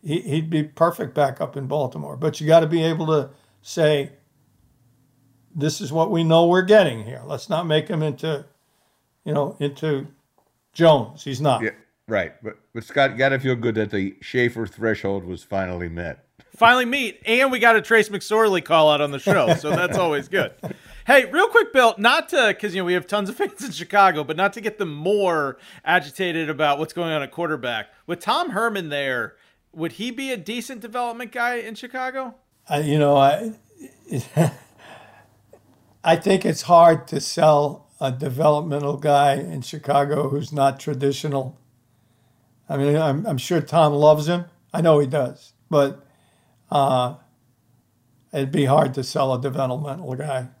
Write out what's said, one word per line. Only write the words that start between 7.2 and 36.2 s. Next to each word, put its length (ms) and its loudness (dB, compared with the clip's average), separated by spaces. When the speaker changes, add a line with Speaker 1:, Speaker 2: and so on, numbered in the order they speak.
Speaker 1:
Let's 240 -10
not 160 -4
make 220 0
him 160 -4
into, 420 -6
you 100 -6
know, 260 -2
into 480 -4
Jones." 500 4
He's 180 -8
not. 220 0
Speaker 2:
Yeah, 80 -4
right. 260 -2
But, 140 -14
but 100 -10
Scott, 280 0
you 60 -10
gotta 220 0
feel 160 -2
good 200 -2
that 160 -2
the 300 -4
Schaefer 460 -2
threshold 580 -4
was 180 -12
finally 460 -6
met. 360 -12
Speaker 3:
Finally 300 4
meet, 400 -6
and 260 2
we 80 -2
got 160 6
a 60 2
Trace 280 2
McSorley 540 0
call 280 4
out 100 2
on 100 -2
the 80 -8
show, 360 2
so 160 -8
that's 260 -2
always 300 -2
good. 340 -4
Speaker 2:
<laughs> 140 -12
Speaker 3:
Hey, 240 6
real 160 2
quick, 240 2
Bill, 260 4
not 340 2
to, 280 2
'cause, 160 -6
you 60 -4
know, 40 -4
we 60 0
have 160 -2
tons 220 -4
of 80 -12
fans 260 -6
in 80 -10
Chicago, 540 2
but 100 -6
not 160 0
to 80 -14
get 180 -8
them 160 -6
more 640 -2
agitated 640 -2
about 300 0
what's 120 -6
going 220 -4
on 100 -2
at 80 -12
quarterback. 560 -6
With 120 -8
Tom 300 -2
Herman 400 -4
there, 460 -4
would 220 -8
he 180 -8
be 220 -8
a 40 -6
decent 440 -10
development 500 -8
guy 280 -4
in 160 -12
Chicago? 600 -10
Speaker 1:
I, 140 -2
you 180 0
know, 160 4
I, 380 2
<laughs> 400 0
I 120 4
think 300 0